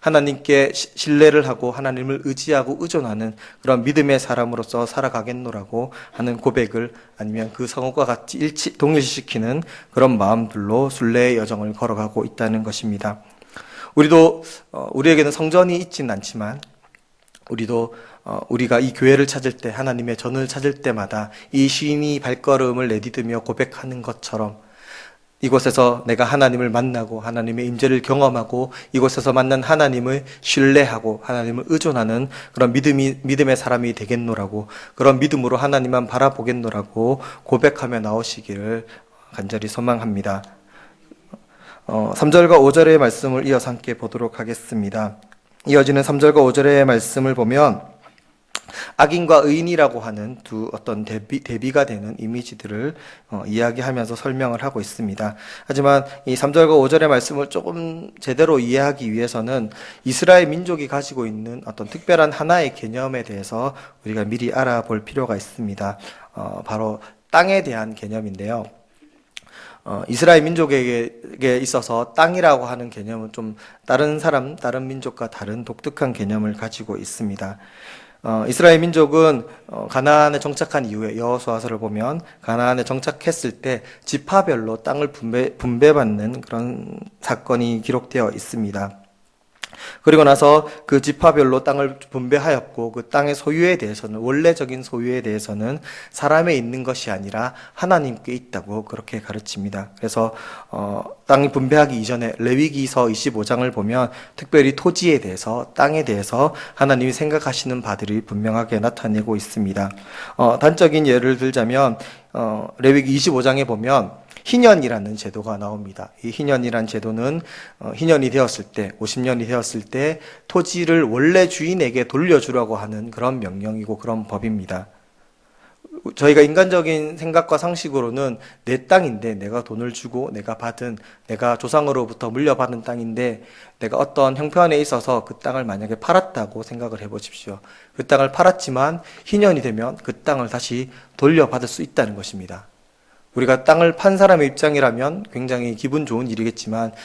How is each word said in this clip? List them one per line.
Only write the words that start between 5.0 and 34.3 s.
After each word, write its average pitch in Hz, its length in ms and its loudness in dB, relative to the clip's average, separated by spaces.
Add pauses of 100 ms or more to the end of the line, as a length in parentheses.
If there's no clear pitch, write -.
하는 120 240 -6
고백을 117 560 -2 (260)
아니면 110 360 -8
그 127 140 -8
성과 131 360 -4
같이 120 340 -6
일치, 151 400 -6
동일시키는 139 840 -2 (280)
그런 127 260 4
마음들로 107 720 0
순례의 123 480 0
여정을 107 340 -4
걸어가고 107 540 -6
있다는 110 380 -4
것입니다. 107 580 -8 (760)
우리도, 160 480 6 (300)
어, - 180 -10
우리에게는 147 400 4
성전이 175 460 2
있진 170 340 -8
않지만 107 480 -10 (880)
우리도, 117 460 -4 (300)
어, 104 240 -8
우리가 120 320 2
이 131 100 -2
교회를 139 340 6
찾을 131 280 -4
때, - 160 -10
하나님의 120 480 -6
전을 131 320 -6
찾을 139 320 -4
때마다 107 500 -4 (220)
이 135 160 4
시인이 147 500 -2
발걸음을 127 720 0
내디디며 113 540 -6
고백하는 127 580 -8
것처럼 110 640 -10 (720)
이곳에서 123 680 2
내가 120 160 2
하나님을 123 480 2
만나고 117 480 -4
하나님의 117 480 -6
임재를 123 340 0
경험하고 131 680 0 (200)
이곳에서 131 420 0
만난 131 280 2
하나님을 131 640 0 (160)
신뢰하고 127 840 4
하나님을 120 440 -6
의존하는 131 600 0 (260)
그런 120 200 2
믿음이, 135 480 0
믿음의 135 340 2
사람이 120 380 -2
되겠노라고, 107 720 -6 (280)